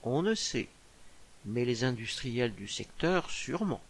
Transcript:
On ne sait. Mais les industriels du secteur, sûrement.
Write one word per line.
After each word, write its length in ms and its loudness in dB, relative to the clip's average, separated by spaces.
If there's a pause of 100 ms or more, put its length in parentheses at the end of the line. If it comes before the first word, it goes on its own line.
On 200 2
ne 100 4
sait. 340 -2 (760)
Mais 180 0
les 200 2
industriels 680 0
du 140 -8
secteur, 640 0
sûrement. 600 -2